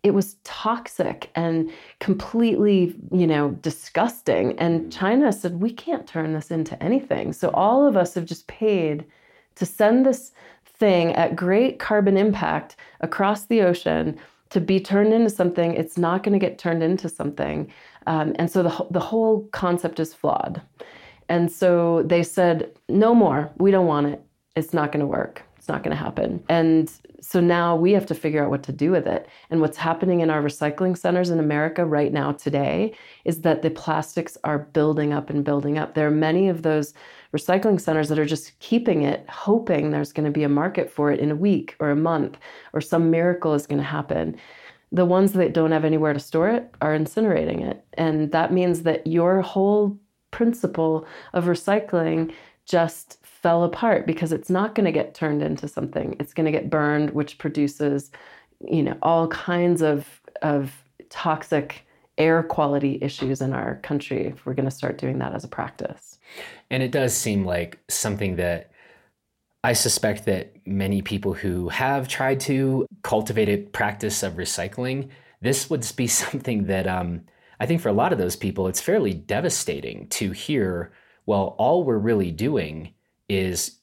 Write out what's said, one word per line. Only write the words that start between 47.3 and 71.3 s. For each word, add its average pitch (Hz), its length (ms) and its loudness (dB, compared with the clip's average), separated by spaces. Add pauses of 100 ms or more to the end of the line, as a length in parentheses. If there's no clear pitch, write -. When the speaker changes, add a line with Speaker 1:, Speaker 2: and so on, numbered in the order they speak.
Speaker 1:
it. - 320 -8
And 156 380 0
that 165 200 0
means 175 320 2
that 160 220 0
your 175 360 2
whole 202 560 2 (340)
principle 165 760 -2 (280)
of 175 120 0
recycling 170 880 0 (320)
just - 580 -2
fell 170 400 2
apart 190 420 0
because 160 280 -2
it's - 160 -6
not 202 260 0
gonna 196 160 2
get - 220 -2
turned 147 280 -2
into 151 260 -4
something. - 520 -6
It's - 140 -10
gonna 160 180 0
get 151 180 -2
burned, 147 420 0
which 147 260 -4
produces, 143 760 -2 (560)
you 160 160 2
know, - 180 -2
all 165 260 2
kinds 175 540 0
of, 147 400 -2 (200)
of 143 420 -2 (260)
toxic - 760 -4 (320)
air 160 260 4
quality 143 580 0
issues 135 380 -4
in 135 140 -2
our - 240 -4
country - 500 -4
if - 180 -12
we're 131 100 -4
gonna 135 160 -2
start - 260 -6
doing 131 220 -4
that - 140 -6
as - 100 -8
a 131 40 -16
practice. - 720 -12 (500)
Speaker 2:
And 131 140 -2
it 123 80 -4
does 127 240 0
seem 101 300 -2
like 87 420 -4
something 101 480 -4
that 87 360 -4 (920)
I 120 100 2
suspect 110 520 0
that 98 280 -2 (120)
many 98 360 0
people 101 320 -4